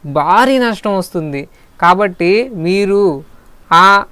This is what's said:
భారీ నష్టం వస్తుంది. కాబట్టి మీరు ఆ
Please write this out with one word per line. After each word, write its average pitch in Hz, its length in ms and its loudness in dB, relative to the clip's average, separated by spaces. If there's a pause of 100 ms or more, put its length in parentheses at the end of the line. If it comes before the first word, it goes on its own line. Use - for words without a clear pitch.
భారీ 185 540 0
నష్టం 214 380 -4
వస్తుంది. 156 500 -6 (340)
కాబట్టి 185 720 0
మీరు 190 680 -2 (500)
ఆ 196 380 4